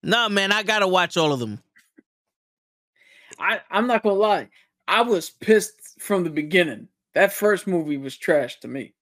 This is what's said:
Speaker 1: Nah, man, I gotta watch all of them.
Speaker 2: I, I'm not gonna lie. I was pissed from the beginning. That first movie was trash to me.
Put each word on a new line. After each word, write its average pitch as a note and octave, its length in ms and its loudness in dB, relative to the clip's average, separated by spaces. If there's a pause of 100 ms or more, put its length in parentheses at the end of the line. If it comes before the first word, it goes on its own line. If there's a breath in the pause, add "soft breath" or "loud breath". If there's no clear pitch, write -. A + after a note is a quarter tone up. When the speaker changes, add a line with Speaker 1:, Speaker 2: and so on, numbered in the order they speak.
Speaker 1:
Nah, A3+ 280 0
man, G3 220 0
I G#3+ 100 0
gotta G3+ 260 0
watch F3+ 280 0
all D#3+ 160 2
of C3+ 60 -2
them. A2 240 -8 (1800 loud breath)
Speaker 2:
I, G3+ 220 -2 (100)
I'm G#3+ 160 0
not A#3 160 0
gonna G#3 140 2
lie. G3 320 0 (400 soft breath)
I G#3 140 4
was G#3+ 280 0
pissed - 680 0
from F#3+ 240 -2
the E3 60 -4
beginning. D3+ 580 0 (260)
That F#3+ 180 4
first G#3 340 0
movie D#3 320 -2
was C3+ 180 -12
trash C#3+ 440 -2
to B2 80 -16
me. B2 340 -12